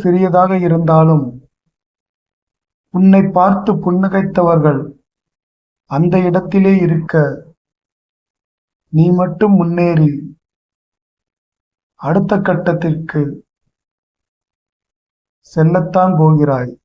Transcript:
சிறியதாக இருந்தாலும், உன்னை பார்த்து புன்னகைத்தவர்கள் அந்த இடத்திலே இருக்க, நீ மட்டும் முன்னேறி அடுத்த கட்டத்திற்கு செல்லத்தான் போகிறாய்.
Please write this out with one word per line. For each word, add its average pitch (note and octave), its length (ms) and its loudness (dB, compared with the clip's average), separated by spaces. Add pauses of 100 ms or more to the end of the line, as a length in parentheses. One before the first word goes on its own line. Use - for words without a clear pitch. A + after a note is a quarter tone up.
சிறியதாக F3+ 500 2 (140)
இருந்தாலும், D#3+ 600 2 (1700)
உன்னை F#3+ 360 4
பார்த்து G3 400 0 (140)
புன்னகைத்தவர்கள் F3+ 960 0 (1080)
அந்த E3 240 0 (120)
இடத்திலே F#3+ 460 0 (120)
இருக்க, D#3+ 280 -2 (1800)
நீ D#3 200 2
மட்டும் F3+ 440 0
முன்னேறி E3+ 520 0 (1900)
அடுத்த E3+ 320 -2 (140)
கட்டத்திற்கு D#3+ 760 -4 (2250)
செல்லத்தான் F3+ 640 0
போகிறாய். D3 560 0 (120)